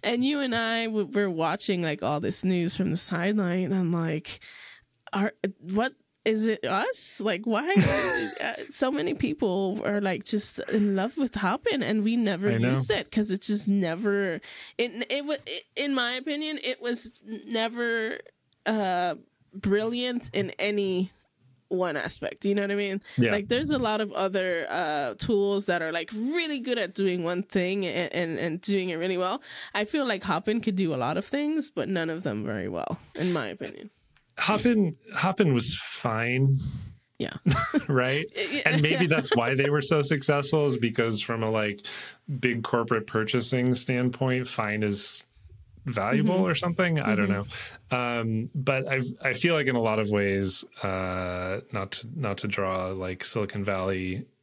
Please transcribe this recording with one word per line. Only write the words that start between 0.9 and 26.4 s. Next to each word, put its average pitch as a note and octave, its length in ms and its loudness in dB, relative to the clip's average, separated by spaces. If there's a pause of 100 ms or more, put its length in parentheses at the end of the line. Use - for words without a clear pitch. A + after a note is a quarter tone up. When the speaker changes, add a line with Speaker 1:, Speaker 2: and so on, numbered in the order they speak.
Speaker 1:
were G3+ 240 2
watching, E3+ 520 0
like, D#3 220 -2
all D3 160 2
this G3 240 -2
news F3+ 320 2
from F#3 140 0
the D#3+ 60 0
sideline, F#3 680 0
and F3+ 100 0
I'm F3+ 160 2
like, E3 480 -2 (760)
Are, G3 200 0 (260)
what, G3+ 360 0 (300)
is A3 220 2
it A3 180 0
us? - 560 -2
Like, G3+ 260 -2
why A#3 280 0
Speaker 2:
<laughs> - 640 2
Speaker 1:
are, - 60 -2
uh, - 60 -2 (180)
so C4 220 0
many - 220 -2
people G3 720 0
are, G3+ 160 0
like, F#3+ 220 -2
just - 460 -2
in G#3 260 2
love F#3+ 220 0
with C4+ 180 -2
Hopin, A#3+ 480 0
and G#3 220 0
we A3+ 120 2
never G#3 340 2
Speaker 2:
I A3+ 80 4
know. A#3+ 100 4
Speaker 1:
used C3+ 240 2
it G3+ 180 -2
'cause G#3 220 2
it F#3+ 80 -2
just G#3 260 0
never, G3 680 2 (440)
it, A#3 320 -2
it C#4+ 140 -2
wa-, D4+ 100 -2 (100)
it, - 200 -10 (100)
in C#4 180 0
my B3 200 0
opinion, D4 500 -4
it B3+ 180 -4
was A#3+ 320 -4 (140)
never, A3+ 920 -2 (480)
uh, F#3 500 0 (360)
brilliant A3+ 800 0
in G3 180 -2 (100)
any F#3+ 500 0 (640)
one F3+ 240 0
aspect. - 480 -6
You G3+ 120 2
know G3+ 60 2
what G3+ 100 -2
I - 20 0
mean? G3+ 260 -2 (160)
Speaker 2:
Yeah. A#2+ 140 4
Speaker 1:
Like, G3+ 160 0
there's B3+ 240 0
a C#4+ 80 2
lot G#3+ 220 0
of G3+ 100 -2
other, F#3 580 0
uh, D3 500 -2
tools G3+ 480 2
that F3 160 0
are, D#3+ 100 -2
like, E3 200 -4
really D4 460 -2